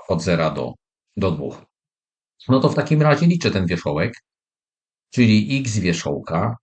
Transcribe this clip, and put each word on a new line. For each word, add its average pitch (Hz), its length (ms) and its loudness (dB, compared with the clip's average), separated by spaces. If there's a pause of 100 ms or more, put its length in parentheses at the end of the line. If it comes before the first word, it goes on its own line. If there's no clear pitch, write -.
od 82 140 -2
zera 80 280 0
do, 64 240 -8 (420)
do 95 140 0
dwóch. 69 340 -8 (840)
No 131 120 4
to 147 80 4
w - 60 -2
takim 151 280 0
razie 151 240 4
liczę 170 240 2
ten 98 160 -2
wierzchołek, 85 460 -4 (960)
czyli 120 500 4
x 113 180 -4
wierzchołka, 87 840 -4